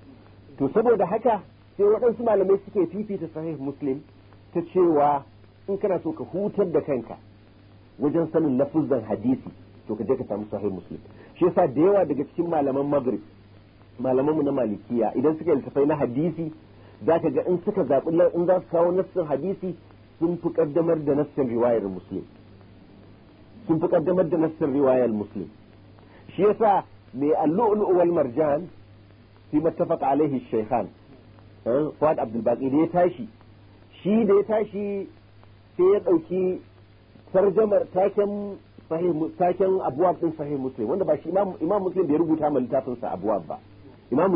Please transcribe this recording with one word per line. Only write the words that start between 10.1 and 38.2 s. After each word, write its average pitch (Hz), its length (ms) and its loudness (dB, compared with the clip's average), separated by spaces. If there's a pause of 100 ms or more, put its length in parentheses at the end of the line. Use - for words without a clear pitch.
ka 117 140 -6
samu 104 200 -6
Sahih 101 220 -4
Muslim. 85 280 -12 (360)
Shi 165 100 0
yasa 180 220 2
da 131 140 -2
yawa 190 240 4
daga 143 180 -4
cikin 170 260 -4
malaman 143 400 0
Maghrib, 123 320 -2 (760)
malamanmu 135 440 0
na 139 80 0
Malikiya, 113 640 -2
idan 156 220 2
suka 160 140 -2
yi 143 60 4
littafai 139 300 0
na 151 80 2
hadisi, 151 560 -2 (540)
za 160 140 4
ka 156 100 0
ga 139 160 -2
in 180 200 0
suka 190 180 0
zaɓi 135 320 0
la-, 175 200 6
in 170 100 0
za 185 160 4
su - 100 -16
kawo 170 200 2
nassin 180 340 -2
hadisi, 165 500 -4 (440)
sun 170 180 0
fi 170 120 -4
ƙaddamar 160 540 0
da 143 120 2
nassin 143 340 -2
riwayar 117 340 2
Muslim. 92 400 -8 (1400)
Sun 160 120 2
fi 180 80 -2
ƙaddamar 180 420 0
da 170 80 -2
nassin 156 360 -2
riwayar 127 360 2
Muslim. 104 400 -6 (840)
Shi - 80 -2
yasa 208 420 2 (280)
mai 143 200 0
Al-Lu'lu' 190 640 2
wal 175 160 4
Marjan 151 560 0 (840)
fi 151 80 2
mattafaqa 160 540 0
alaihi 139 380 0
Shaykhan, 110 360 -2 (800)
eh, 139 240 0 (100)
Fuad 151 200 2
Abdul 113 240 -4
Baqi 120 260 0
da 135 80 2
ya 160 100 4
tashi, 175 400 0 (760)
shi 214 240 2
da 190 100 4
ya 202 80 4
tashi 202 640 -4 (680)
sai 185 160 6
ya 208 60 2
ɗauki 180 600 0 (760)
tarjamar 190 600 2
taken 202 640 -2 (320)